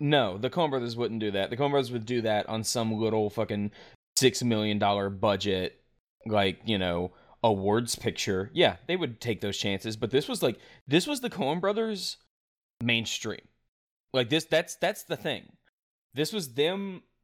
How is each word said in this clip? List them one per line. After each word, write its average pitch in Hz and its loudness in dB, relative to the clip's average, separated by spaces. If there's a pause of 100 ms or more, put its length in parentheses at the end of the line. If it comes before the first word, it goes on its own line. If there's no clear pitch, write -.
No, 135 4
the 127 -2
Coen 160 0
Brothers 120 -4
wouldn't 113 -2
do 107 0
that. 98 0
The 120 -6
Coen 143 2
Brothers 135 2
would 117 -6
do 123 0
that 107 0
on 110 -2
some 113 0
little 107 2
fucking 104 -2 (480)
six 127 4
million 107 2
dollar 101 2
budget, 98 0 (440)
like, 98 2
you 107 2
know, 90 0 (300)
awards 107 2
picture. 98 -2
Yeah, 131 4 (100)
they 175 -2
would 131 -4
take 113 -4
those 101 -4
chances, 107 -4
but 113 -4
this 135 2
was, 240 -6
like, 127 0 (280)
this 160 2
was 294 -4
the 247 -4
Coen 175 -2
Brothers 202 -2 (640)
mainstream. 113 -2 (680)
Like, 127 2
this, 156 2
that's, 165 0
that's 196 -2
the 160 -6
thing. - -6 (600)
This 147 0
was 151 -6
them 185 0 (220)